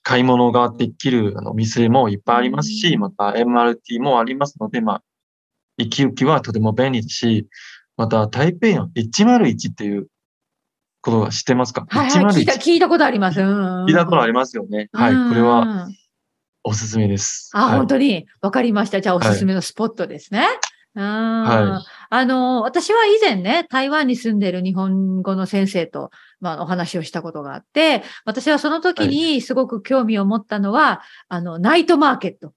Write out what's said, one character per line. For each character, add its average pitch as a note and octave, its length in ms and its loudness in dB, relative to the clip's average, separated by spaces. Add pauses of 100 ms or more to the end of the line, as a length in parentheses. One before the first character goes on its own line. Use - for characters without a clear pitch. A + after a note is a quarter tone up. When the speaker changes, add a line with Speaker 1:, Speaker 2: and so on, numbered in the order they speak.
Speaker 1:
買 B2+ 200 0
い - 20 4
物 B2 280 4
が A#2+ 240 2
で A#2 140 -2
き - 220 -4
る、 G#2 260 0
あ - 40 -10
の、 - 100 -8
お - 20 -8
店 A2 360 0
も A#2+ 200 4
い G2+ 60 -2
っ G2+ 100 -12
ぱ E3+ 80 0
い F3+ 40 4
あ F3+ 40 2
り - 80 0
ま C#3+ 140 -4
す A3 60 -4
し、 F3 260 0
Speaker 2:
う - 20 -2
ん。 - 40 -2
Speaker 1:
ま G2 100 -6
た G2+ 260 -2
エ A#2 80 0
ム A#2+ 140 0
ア A#2+ 40 4
ー - 20 4
ル A#2 100 0
テ A#2+ 200 -10
ィ - 20 -4
ー A#2 40 -4
も C3+ 180 2
あ A2+ 40 0
り B2+ 100 -4
ま C#3 140 -4
す - 120 -14
の G#2+ 100 -8
で、 A#2 120 -4
ま G#2+ 120 -2
あ、 - 100 -8 (760)
行 A2+ 120 -4
き C3 220 0
来 B2+ 140 -2
は C#3+ 160 2
と A#2 100 -10
て G#2+ 80 -2
も A2 140 0
便 B2+ 180 0
利 A2+ 120 -2
だ - 60 -10
し、 A2+ 380 -2 (480)
ま A2+ 120 -2
た G#2+ 200 0
台 D#3+ 300 0
北 G#3 180 2
の G#2+ 200 -4
一 A#2 300 0
〇 A#3 220 6
一 A2+ 200 -2
っ G#2+ 40 -6
て - 120 -10
い G2+ 140 -4
う G2 100 -8 (960)
こ A#2 100 -2
と A2+ 100 4
は G2+ 80 0
知 G#2+ 120 -6
っ - 20 -12
て C3 100 0
ま B2 140 2
す - 60 -12
か？ - 140 -8
Speaker 2:
は C4 160 0
い、 - 20 2
は - 20 -
い、 - 20 -2
Speaker 1:
一 - 100 4
〇 G3+ 120 4
一。 F3+ 80 4
Speaker 2:
聞 - 20 4
い - 60 2
た、 - 60 2
聞 E4 200 2
い E4+ 60 4
た E4+ 100 4
こ E4+ 80 4
と D4+ 80 4
あ C4 60 0
り A3 80 -2
ま F#3 120 0
す。 G3 80 -2
う F#3+ 40 2
ん、 G3 40 2
う G3 40 0
ん、 F#3 300 -2
う - 20 -6
ん。 - 20 -4
Speaker 1:
聞 F#3+ 60 4
い - 20 6
た E3+ 120 6
こ E3 60 -2
と D#3 100 4
あ A#2 40 2
り A2+ 80 0
ま B2+ 140 2
す A#2+ 100 -10
よ G2+ 80 -6
ね。 G#2 260 -6
は A#3 180 2
い。 C4 40 4
Speaker 2:
う - 40 4
ん、 B3+ 60 2
う - 40 0
ん。 - 20 0
Speaker 1:
こ A#3 60 0
れ A#3 60 4
は A3+ 460 2 (760)
お A2 100 -4
す A2 140 -6
す A2 100 -4
め G#2+ 100 2
で G2+ 100 0
す。 - 360 -6
Speaker 2:
あ、 G#3+ 120 2
Speaker 1:
は A3+ 100 2
い。 - 20 2
Speaker 2:
本 B3+ 100 0
当 C#4 100 2
に？ A#3 300 0 (140)
わ G3 100 -2
か B3+ 100 2
り A#3 100 0
ま G3+ 140 2
し G3 40 -10
た。 G3 120 -2
じ G3 80 -2
ゃ F3+ 40 2
あ、 - 40 2
Speaker 1:
は F3 80 0
い。 G#3+ 40 4
Speaker 2:
お G3 40 4
す G3 60 0
す G3 60 0
め F#3+ 80 2
の F3+ 80 -2
ス - 120 -10
ポ A3 120 -4
ッ A3 80 -6
ト F3+ 120 -6
で D3 140 -14
す - 140 -12
ね。 C4+ 140 0 (480)
う G3+ 60 -8
ん。 - 20 -4 (400)
Speaker 1:
は G#2+ 380 2
い。 - 40 -20 (240)
Speaker 2:
あ B3+ 160 0
の、 B3+ 360 0
私 E4 320 -2
は A4+ 120 4
以 G#4 140 4
前 D4+ 180 2
ね、 C4 320 0
台 C4 200 0
湾 D4+ 160 0
に B3 100 2
住 A#3 180 -4
ん G3+ 60 0
で G3 120 0
る F3+ 100 -4
日 F#3 140 -2
本 F#3+ 480 -2
語 F#3+ 120 -2
の F#3+ 120 -2
先 G3 200 0
生 F#3+ 200 -4
と、 C#3 240 -12 (280)
ま D#3+ 200 -8
あ、 - 20 -8
お E3 60 -8
話 F3+ 320 -4
を D#3 40 -8
し - 60 -12
た E3+ 140 -8
こ E3 80 -12
と D3+ 100 -12
が C#3 140 -12
あ - 20 -14
っ - 80 -20
て、 D4 380 0 (220)
私 B3+ 240 -4
は D4 100 2
そ D4+ 100 -2
の D#4+ 100 -2
時 F4 280 -2
に C#4+ 340 0
す B3 140 -6
ご B3+ 120 0
く A3 140 -8
興 C4 240 0
味 G#3+ 140 0
を G3 60 0
持 G#3 100 2
っ G#3+ 100 -4
た G#3 140 -6
の G3+ 120 -2
は、 C#4 100 2
Speaker 1:
は B3+ 120 4
い。 - 60 -8 (300)
Speaker 2:
あ F3 120 -6
の、 E3+ 160 -10
ナ A#3+ 200 2
イ E4 100 2
ト E4+ 100 6
マ C#4+ 160 4
ー - 60 -4
ケ F#3+ 80 -6
ッ - 120 -8
ト。 D#3 180 -20